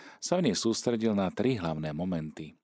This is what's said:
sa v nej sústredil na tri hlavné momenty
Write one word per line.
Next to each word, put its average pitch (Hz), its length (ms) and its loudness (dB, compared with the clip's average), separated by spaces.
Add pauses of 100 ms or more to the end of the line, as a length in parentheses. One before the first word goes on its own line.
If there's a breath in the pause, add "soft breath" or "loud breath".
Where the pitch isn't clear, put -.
(200 loud breath)
sa - 160 0
v 165 160 4
nej 87 40 2
sústredil 113 600 2
na 95 160 2
tri 123 240 2
hlavné 78 400 -4
momenty 80 560 -4 (120)